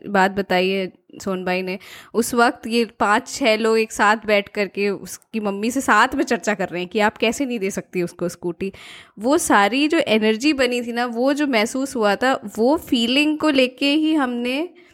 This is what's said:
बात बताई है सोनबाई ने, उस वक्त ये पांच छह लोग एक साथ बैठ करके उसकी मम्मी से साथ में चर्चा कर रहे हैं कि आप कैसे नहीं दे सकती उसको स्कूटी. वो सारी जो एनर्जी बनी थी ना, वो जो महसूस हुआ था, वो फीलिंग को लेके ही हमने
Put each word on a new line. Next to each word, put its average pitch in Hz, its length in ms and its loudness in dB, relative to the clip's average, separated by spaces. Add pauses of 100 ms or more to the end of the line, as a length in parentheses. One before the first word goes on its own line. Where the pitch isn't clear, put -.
बात 196 240 2
बताई 190 380 0
है 190 220 -4 (320)
सोनबाई 185 380 -4
ने, 185 180 -8 (340)
उस 226 200 -2
वक्त 240 340 2
ये 233 180 0
पांच 208 420 0
छह 220 280 0
लोग 220 220 2
एक 220 140 0
साथ 214 340 2
बैठ 202 240 2
करके 202 400 -4
उसकी - 500 -8
मम्मी 208 320 -4
से 269 100 -2
साथ 226 340 4
में 294 80 0
चर्चा 220 300 -2
कर 185 160 -4
रहे 175 120 -6
हैं 180 80 -8
कि 214 100 -2
आप 208 180 0
कैसे 240 280 -2
नहीं 240 140 -6
दे 190 100 -2
सकती 185 320 -6
उसको 175 280 -4
स्कूटी. 175 440 -8 (460)
वो 262 180 2
सारी 302 500 4
जो 330 100 2
एनर्जी 220 560 2
बनी 247 280 0
थी 233 100 -8
ना, 240 140 -2
वो 247 280 0
जो 285 140 -2
महसूस 262 480 -2
हुआ 208 200 2
था, 254 260 0 (160)
वो 254 200 2
फीलिंग 285 600 0
को 311 120 0
लेके 269 440 2
ही 311 200 2
हमने 254 560 -2 (240)